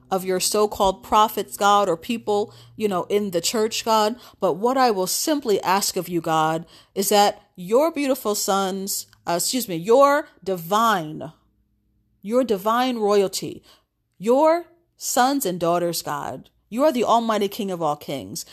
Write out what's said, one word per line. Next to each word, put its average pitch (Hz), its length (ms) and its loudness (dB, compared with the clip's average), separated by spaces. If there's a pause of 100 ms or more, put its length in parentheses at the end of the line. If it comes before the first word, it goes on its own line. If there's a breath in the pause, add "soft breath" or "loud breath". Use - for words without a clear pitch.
(120)
of 185 140 -2
your 185 160 -2
so-called 208 640 0
prophets, 214 520 0
God, 202 320 4
or - 80 0
people, 214 580 -4 (220 loud breath)
you 214 140 -2
know, 180 160 -2
in 208 260 -2
the 170 100 -2
church, 220 440 -2
God. 220 320 2 (240 loud breath)
But 180 120 2
what 226 220 -2
I 254 160 4
will 185 160 -2
simply - 540 -2
ask 190 340 0
of 175 140 -4
you, 175 100 -2
God, 160 460 0 (280 soft breath)
is 196 160 -4
that 208 320 4 (140)
your 233 360 2
beautiful 269 420 -2
sons, 196 720 -4 (220)
uh, 170 60 -2
excuse 214 340 -2
me, 185 80 -6
your 277 520 4 (160)
divine, 175 880 -2 (920)
your 240 200 0
divine 226 540 0
royalty, 202 640 0 (560 soft breath)
your 311 480 2 (320)
sons 269 480 0
and 180 140 -4
daughters, 170 420 0
God, 143 480 -8 (200)
you 233 140 -2
are 311 80 4
the 240 120 -2
almighty 220 440 0
King 196 220 -8
of 175 120 -6
all 151 140 0
kings, 123 580 -10